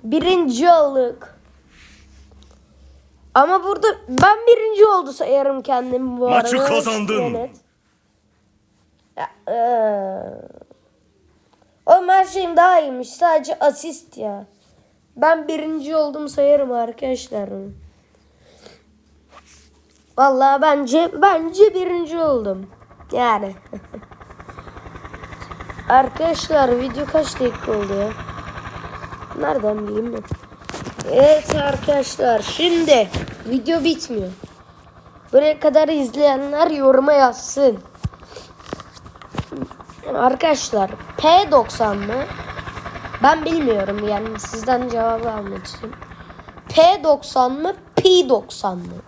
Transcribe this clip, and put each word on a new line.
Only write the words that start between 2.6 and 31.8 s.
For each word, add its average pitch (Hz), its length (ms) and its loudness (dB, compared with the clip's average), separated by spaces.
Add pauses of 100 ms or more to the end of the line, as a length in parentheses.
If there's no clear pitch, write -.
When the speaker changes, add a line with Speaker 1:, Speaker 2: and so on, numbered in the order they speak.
Speaker 1:
Ama 339 300 4
burada 403 220 -2 (220)
ben 359 380 4
birinci 440 400 6
oldu 359 260 2
sayarım 269 500 -2
kendimi 254 580 -4
bu 247 100 0
Speaker 2:
Maçı 240 260 2
Speaker 1:
arada. 269 120 0
Speaker 2:
kazandın. 226 680 -2
Speaker 1:
Evet. 233 160 -8 (1700)
Ya, - 100 -10 (220)
eee. 214 1000 -4 (1400)
Oğlum, 359 220 6
her 381 160 4
şeyim 359 320 -4
daha 349 240 6
iyiymiş. 254 280 -8
Sadece 320 500 0
asist 294 600 -4
ya. 208 260 -10 (720)
Ben 311 320 2
birinci 311 480 -6
oldum 302 320 -4
sayarım 285 440 2
arkadaşlar. 233 760 -6 (2750)
Vallahi 269 440 4
bence, 294 480 2 (120)
bence 370 520 4
birinci 349 440 -4
oldum. 214 480 -2 (460)
Yani. 208 420 0 (180)
<laughs> - 220 -18 (1900)
Arkadaşlar, 269 920 2
video 262 260 -6
kaç 311 340 -2
dakika 240 320 -4
oldu 202 280 -4
ya? 208 80 -4 (1300)
Nereden 214 480 -2
bileyim 220 240 -6
ben? 220 100 -10 (880)
Evet 302 420 4
arkadaşlar, 277 880 0